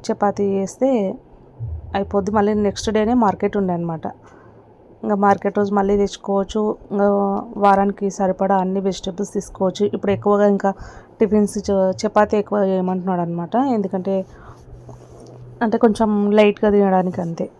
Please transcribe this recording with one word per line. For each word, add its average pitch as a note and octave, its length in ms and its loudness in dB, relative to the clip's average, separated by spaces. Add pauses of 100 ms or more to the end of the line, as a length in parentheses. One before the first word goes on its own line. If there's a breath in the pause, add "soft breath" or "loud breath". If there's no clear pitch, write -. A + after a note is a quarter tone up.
(120)
చపాతీ G#3 320 0
చేస్తే G3 720 0 (800)
అయిపోద్ది. G3 360 -2
మళ్ళీ G#3 220 2
నెక్స్ట్ G#3 380 -2
డేనే G#3+ 220 2
మార్కెట్ G#3 440 0
ఉండే F#3 160 0
అనమాట. E3+ 320 -6 (960 loud breath)
ఇంకా G#3+ 120 0
మార్కెట్ G3+ 420 2
రోజు G3+ 160 0
మళ్ళీ G3+ 240 2
తెచ్చుకోవచ్చు. G3+ 800 -2 (160)
ఇంకా G3+ 180 2 (480)
వారానికి G3+ 520 2
సరిపడా F#3+ 460 0
అన్ని F#3+ 240 0
వెజిటేబుల్స్ F#3 540 -6
తీసుకోవచ్చు. F#3+ 600 -2
ఇప్పుడు G3+ 180 -2
ఎక్కువగా G3+ 360 2
ఇంకా G3 260 2 (460 loud breath)
టిఫిన్స్ G#3 520 0
చ-, F#3+ 200 2
చపాతీ G#3 460 2
ఎక్కువ G#3 220 -2
చేయమంటున్నాడు F#3 640 0
అనమాట. E3+ 340 -6
ఎందుకంటే G3 680 -2 (1400 loud breath)
అంటే A3+ 160 0
కొంచెం G#3 540 2
లైట్గా G#3 400 4
తినడానికి F#3+ 500 2
అంతే. E3+ 280 -6 (100)